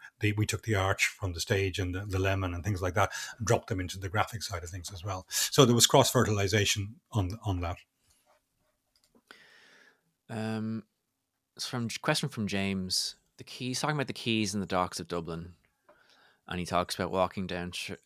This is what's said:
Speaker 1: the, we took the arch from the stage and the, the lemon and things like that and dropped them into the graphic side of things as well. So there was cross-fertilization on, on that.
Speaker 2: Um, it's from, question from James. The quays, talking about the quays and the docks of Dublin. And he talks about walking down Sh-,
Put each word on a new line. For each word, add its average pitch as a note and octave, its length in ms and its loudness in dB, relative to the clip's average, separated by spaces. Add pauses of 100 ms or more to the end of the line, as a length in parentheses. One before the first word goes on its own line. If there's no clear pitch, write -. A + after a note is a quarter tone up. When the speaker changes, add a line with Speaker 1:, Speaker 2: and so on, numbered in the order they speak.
(200)
Speaker 1:
the, G#2+ 140 2
we G#2+ 120 2
took - 180 -4
the A2 120 0
arch F#2+ 300 2 (120)
from F#2 140 -4
the E2 80 -8
stage G2 400 0
and F2+ 160 -2
the, F#2+ 100 -6
the F#2+ 140 -2
lemon F#2+ 340 0
and F2 80 -6
things G2 200 -2
like F2+ 140 -2
that G2 160 4 (260)
and A2 100 -4
dropped - 220 4
them F#2+ 100 -2
into F2+ 180 -6
the F#2+ 120 -8
graphic G2 340 -2
side E2+ 200 -6
of E2+ 60 -12
things F2+ 220 -12
as F#2 100 -12
well. F#2 280 -6
So - 340 4
there A#2 120 8
was A2+ 120 8
cross-fertilization G#2 1080 4 (180)
on, G2 320 0
on F#2 160 -2
that. E2+ 160 -4 (2500)
Speaker 2:
Um, A2 540 -4 (720)
it's - 120 -8
from, A#2+ 200 -4 (140)
question D3+ 260 0
from G#2+ 200 -4
James. F#2+ 680 -2 (220)
The - 60 -16
quays, B2+ 360 -6
talking D3+ 160 0
about C3+ 120 0
the A#2+ 60 -6
quays A2 420 0
and G2+ 80 0
the F2 40 -4
docks F2+ 320 0
of E2+ 80 -8
Dublin. E2+ 460 -6 (920)
And F2+ 120 -6
he F2 60 -4
talks F2+ 300 0
about F2 160 -2
walking F#2 340 0
down F2 260 -6
Sh-, - 200 -8 (140)